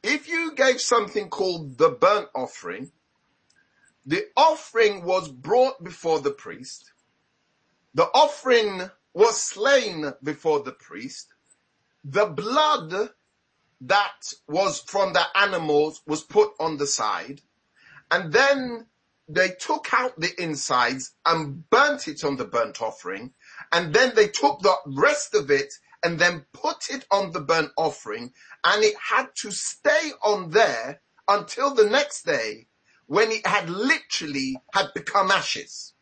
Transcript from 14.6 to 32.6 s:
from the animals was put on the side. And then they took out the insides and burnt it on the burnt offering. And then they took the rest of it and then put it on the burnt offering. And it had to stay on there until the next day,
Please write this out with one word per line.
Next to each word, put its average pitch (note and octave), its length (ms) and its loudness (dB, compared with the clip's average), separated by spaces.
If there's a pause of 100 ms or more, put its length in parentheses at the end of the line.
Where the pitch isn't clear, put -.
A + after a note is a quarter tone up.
from F#3+ 320 -2
the - 120 4 (120)
animals D#3 720 2
was D3+ 160 -4
put G#3 360 4
on D#3+ 180 -2
the C#3+ 100 -2
side. G#2+ 540 -4 (680)
And E3+ 220 -2
then B3 560 2 (400)
they F3+ 220 0
took D4 440 -6
out B3+ 260 -2
the F3 120 -4 (100)
insides C3 680 -2 (140)
and D#3+ 440 -2
burnt C#4 380 4
it D3+ 160 -10
on C#3 140 -2
the B2 80 -6
burnt A2+ 360 -4
offering. G#2+ 520 -8 (380)
And E3+ 220 0
then B3 220 4
they G#3 140 6
took - 320 0
the F#3+ 140 4 (100)
rest D3 500 0
of C#3 160 0
it C#3 220 0 (300)
and E3+ 140 -2
then F3 360 0
put - 360 -6
it C4+ 220 -10
on G3 200 0
the E3+ 100 -6
burnt D#3+ 340 0
offering. A#2+ 560 -6 (320)
And G#3 200 2
it G#3 120 2 (140)
had B3+ 280 -2
to G#3 140 -10
stay D4+ 600 -2 (120)
on F#3+ 280 -2
there C#3+ 500 0 (260)
until B3+ 460 0
the G#3+ 160 6
next C#4+ 340 0
day, A2+ 440 -4 (400)